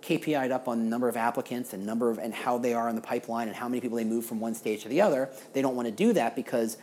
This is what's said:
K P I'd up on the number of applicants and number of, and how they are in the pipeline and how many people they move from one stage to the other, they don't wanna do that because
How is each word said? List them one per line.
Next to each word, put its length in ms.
K 180
P 160
I'd 160
up 160
on 140
the 40
number 240
of 80
applicants 560
and 140
number 240
of, 80
and 160
how 240
they 160
are 140
in 80
the 60
pipeline 440
and 100
how 120
many 120
people 160
they 80
move 220
from 140
one 120
stage 300
to 60
the 120
other, 300
they 100
don't 140
wanna 160
do 220
that 200
because 480